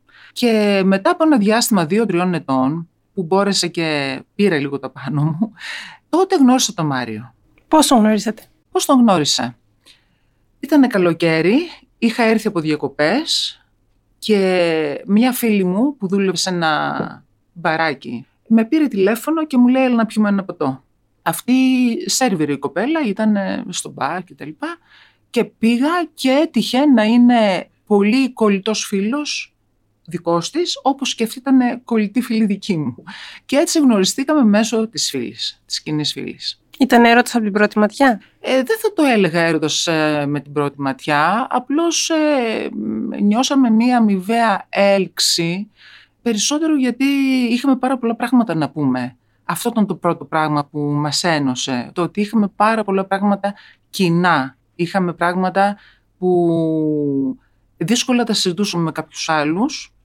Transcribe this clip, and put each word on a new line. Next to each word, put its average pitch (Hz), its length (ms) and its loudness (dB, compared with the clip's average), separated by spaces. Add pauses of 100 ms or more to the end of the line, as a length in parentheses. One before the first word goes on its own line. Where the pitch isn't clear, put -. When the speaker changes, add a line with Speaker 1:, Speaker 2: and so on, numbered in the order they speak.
(320)
Speaker 1:
Και 208 520 2
μετά 196 260 2
από 349 140 0
ένα 311 140 4
διάστημα 208 480 2
δύο-τριών 185 480 0
ετών, 139 540 -2 (260)
που 190 80 -6
μπόρεσε 190 460 0
και 147 520 -4 (140)
πήρε 190 240 2
λίγο 139 200 -4
τα 131 120 -10
πάνω 139 320 -4
μου, 165 300 -2 (560)
τότε 370 280 0
γνώρισα 254 380 4
τον 160 120 -4
Μάριο. 120 480 -8 (340)
Speaker 2:
Πώς 311 180 6
τον 269 120 4
γνωρίσατε; 214 440 0 (280)
Speaker 1:
Πώς 370 140 -2
τον 269 140 4
γνώρισα; 151 580 2 (1040)
Ήτανε 277 260 4
καλοκαίρι, 170 720 2 (420)
είχα 233 240 0
έρθει 220 260 2
από 175 120 -2
διακοπές 156 1000 -2 (580)
και 175 880 0
μια 226 260 2
φίλη 208 320 0
μου 220 320 -2
που 190 120 -6
δούλευε 190 280 0
σε 185 140 -4
ένα 151 720 -4 (280)
μπαράκι 156 720 -4 (240)
με 226 140 4
πήρε 302 240 0
τηλέφωνο 233 580 -2
και 262 100 -4
μου 247 120 6
λέει, 262 160 2
«Έλα 254 100 2
να 226 120 2
πιούμε 214 220 0
ένα 196 160 0
ποτό». 135 380 -6 (400)
Αυτή - 320 -2 (520)
σέρβιρε 180 460 0
η 139 60 -4
κοπέλα, 220 480 -2
ήταν, 214 300 0
ε, 190 320 -4
στο - 220 -10
μπαρ 156 340 -6
και 147 100 -20
τα 123 100 -14
λοιπά, 156 220 -12 (640)
και 226 140 0
πήγα 233 440 0 (260)
και - 160 -2
έτυχε 262 560 2
να 247 160 6
είναι 226 680 4 (180)
πολύ 214 460 2
κολλητός 208 520 0
φίλος 226 680 -6 (500)
δικός 170 460 -4
της, 349 320 -4
όπως 269 320 -2
και 226 100 -2
αυτή 226 140 -8
ήταν 247 460 0
κολλητή 214 360 -2
φίλη 220 240 0
δική 196 320 -2
μου. 131 280 -6 (420)
Και 262 100 -2
έτσι 330 220 2
γνωριστήκαμε 269 640 2
μέσω 220 440 2
της - 220 -6
φίλης, - 560 -8
της - 160 -10
κοινής 151 300 -4
φίλης. - 500 -12 (160)
Speaker 2:
Ήταν 240 260 6
έρωτας 233 300 4
από 233 100 0
την 202 80 -2
πρώτη 208 260 2
ματιά; 208 420 2 (200)
Speaker 1:
Ε, - 140 -2
δεν 262 240 0
θα 427 160 -2
το 330 80 0
έλεγα 196 380 2
έρωτας, 160 460 0
ε, 151 400 0
με 147 140 -2
την 143 120 -20
πρώτη 143 280 -4
ματιά, 151 720 0
απλώς, 302 600 -2
ε, 294 600 0
μ, 214 520 -6
νιώσαμε 254 460 2
μία 240 260 2
αμοιβαία 214 720 0
έλξη, 190 1000 0 (520)
περισσότερο 294 540 0
γιατί 254 280 0 (460)
είχαμε 254 260 2
πάρα 262 220 -2
πολλά 233 180 -2
πράγματα 233 380 2
να 151 160 -2
πούμε. 127 460 -2 (280)
Αυτό 175 240 -4
ήταν 226 180 2
το 196 80 -4
πρώτο 165 300 -2
πράγμα 151 400 0
που 151 140 -10
μας 147 460 -2
ένωσε, 135 680 -2
το 180 100 -4
ότι 170 180 -4
είχαμε 208 360 0
πάρα 220 280 0
πολλά 190 200 -2
πράγματα 202 500 -2 (360)
κοινά. 170 640 0 (180)
Είχαμε 175 380 -2
πράγματα 185 640 -2 (420)
που 156 1200 0 (380)
δύσκολα 240 480 0
τα 226 80 -4
συζητούσαμε 185 500 -2
με 160 100 -2
κάποιους - 360 -10
άλλους 160 640 -2 (100)